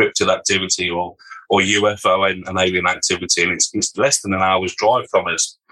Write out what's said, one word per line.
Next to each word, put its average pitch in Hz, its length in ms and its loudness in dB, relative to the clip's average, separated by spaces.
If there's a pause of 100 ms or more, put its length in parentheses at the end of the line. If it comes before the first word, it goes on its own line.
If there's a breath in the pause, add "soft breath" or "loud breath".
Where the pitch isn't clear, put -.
cryptid - 260 0
activity 95 600 0
or, 87 240 -4 (340 loud breath)
or 98 140 4
U 104 260 2
F 104 160 -4
O 95 200 4
and, 92 220 -2
and 92 120 -4
alien 92 280 0
activity. 90 580 0
And 87 80 0
it's, 82 200 -2
it's - 240 -4
less 135 240 2
than 98 140 -4
an 95 80 0
hour's 92 320 0
drive 110 340 0
from 90 200 0
us. - 280 -4 (160 loud breath)